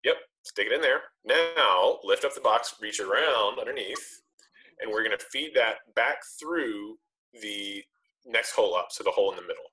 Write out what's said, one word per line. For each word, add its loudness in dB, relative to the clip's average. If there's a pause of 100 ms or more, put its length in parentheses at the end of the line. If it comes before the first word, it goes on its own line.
Yep. 2 (260)
Stick -4
it 0
in 2
there. 2 (240)
Now 4
lift 2
up 0
the -12
box, 2
reach -8
around 0
underneath, -8 (580)
and -6
we're 0
gonna 0
feed -8
that 2 (160)
back 2 (200)
through -6 (360)
the -8 (420)
next -2
hole 2
up, -2
so -12
the 2
hole 2
in -12
the -12
middle. -10